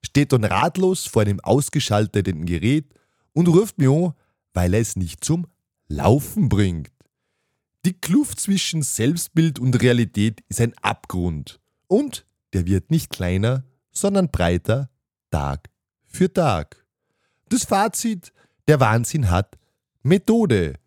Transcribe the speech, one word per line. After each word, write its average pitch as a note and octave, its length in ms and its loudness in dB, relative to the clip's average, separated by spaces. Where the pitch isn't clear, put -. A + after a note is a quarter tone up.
steht C#3+ 280 0
dann A#2 100 2
ratlos D#3+ 640 0
vor A2 160 0
einem G2+ 160 0
ausgeschalteten G#2 1040 -2
Gerät F#2+ 480 -2
und F3 140 2
ruft F#3 320 2
mich C3+ 100 4
an, D#3+ 240 0
weil F2+ 220 0
er A2+ 60 2
es - 160 -4
nicht F2+ 260 -6
zum E3+ 240 -2
Laufen A#2+ 640 0
bringt. F#2 420 0
Die F3+ 80 0
Kluft - 480 -2
zwischen F3 420 -2
Selbstbild D#3+ 800 -2
und B2+ 200 2
Realität A2+ 680 0
ist - 120 -8
ein A#2 220 0
Abgrund. F2 800 -6
Und B3 400 -2
der F2+ 140 -2
wird F#2+ 240 -2
nicht D#3+ 200 -2
kleiner, G2+ 540 -2
sondern G3 400 0
breiter, F2+ 580 -2
Tag C#2+ 400 -6
für - 280 -2
Tag. A2 520 -2
Das B3 140 -2
Fazit: G#3+ 680 -4
Der B2 140 4
Wahnsinn A#2 500 2
hat F2+ 260 0
Methode. D3+ 720 2